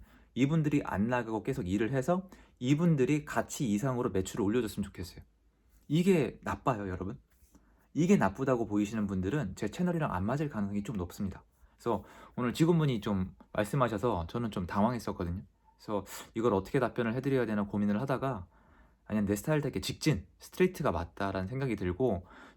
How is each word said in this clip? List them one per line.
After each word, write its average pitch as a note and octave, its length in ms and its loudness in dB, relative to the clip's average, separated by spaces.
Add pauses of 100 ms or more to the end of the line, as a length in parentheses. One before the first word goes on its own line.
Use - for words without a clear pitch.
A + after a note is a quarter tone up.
(360)
이분들이 D3 500 2
안 F3+ 220 0
나가고 A2+ 360 0
계속 B2+ 240 -2
일을 G2+ 240 2
해서 F3 380 0 (300)
이분들이 D3 680 4
가치 - 460 -2
이상으로 B2 400 0
매출을 F#2+ 340 -2
올려줬으면 G#2+ 380 0
좋겠어요. - 400 -12 (640)
이게 E3 560 4
나빠요, G2+ 440 -2
여러분. F#2+ 300 -6 (760)
이게 E3+ 240 6
나쁘다고 B2 500 2
보이시는 G#2 400 2
분들은 G2 480 0
제 G#2+ 140 -4
채널이랑 E3+ 440 0
안 F2+ 120 0
맞을 C#3+ 240 0
가능성이 G2+ 340 -2
좀 A2 140 -6
높습니다. F#2 460 -6 (280)
그래서 - 320 -2 (320)
오늘 A#2+ 180 -2
직원분이 D#3 480 4
좀 F#2+ 320 -2 (200)
말씀하셔서 G#2+ 720 0
저는 A#2 240 -4
좀 F2+ 160 -4
당황했었거든요. G2+ 720 -2 (360)
그래서 G#2 280 -6 (300)
이걸 A2+ 180 2
어떻게 F#2+ 260 0
답변을 A#2 360 -2
해드려야 C3 300 0
되나 G#2+ 180 0
고민을 G#2 380 0
하다가 B2+ 440 -4 (640)
아니면 G#2+ 160 0
내 G2+ 100 2
스타일 D3+ 260 0
되게 B2 200 -4
직진, - 420 0 (160)
스트레이트가 F3+ 520 0
맞다라는 F#2+ 580 -4
생각이 C3 260 -2
들고, F#2 520 0 (300)